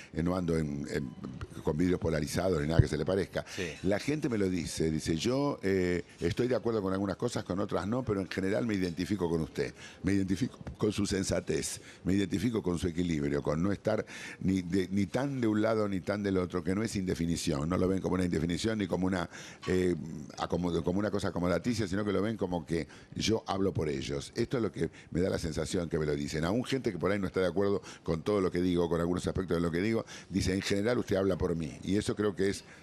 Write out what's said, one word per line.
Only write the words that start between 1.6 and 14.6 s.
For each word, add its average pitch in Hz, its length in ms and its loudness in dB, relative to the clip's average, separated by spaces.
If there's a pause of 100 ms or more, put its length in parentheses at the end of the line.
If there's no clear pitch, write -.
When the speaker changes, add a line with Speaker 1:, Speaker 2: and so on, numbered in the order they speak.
Speaker 1:
con 78 140 0
vidrios 90 240 4
polarizados 80 600 0
ni 73 60 0
nada 80 140 6
que 69 80 2
se 76 80 0
le 76 80 0
parezca. 82 400 0 (100)
Speaker 2:
Sí. 90 140 -4 (160)
Speaker 1:
La 98 160 2
gente 147 280 -2
me 117 80 0
lo 95 140 2
dice, 82 400 0
dice, 80 240 0
"Yo, 131 480 0
eh, 90 400 2 (160)
estoy 120 300 0
de 123 80 2
acuerdo 110 260 0
con 95 100 0
algunas 95 220 0
cosas, 117 300 -2
con 92 160 -2
otras 95 260 -2
no, 120 160 0
pero 104 180 0
en 90 80 -4
general 101 380 0
me 107 80 2
identifico 90 560 0
con 82 100 2
usted, 71 320 -4 (300)
me 95 120 2
identifico 98 440 0 (180)
con 107 140 2
su 101 160 0
sensatez, 90 720 0 (220)
me 90 120 2
identifico 98 460 2
con 87 160 0
su 90 120 -2
equilibrio, 78 520 0
con 76 220 0
no 98 80 2
estar 110 340 0 (360)
ni 95 220 2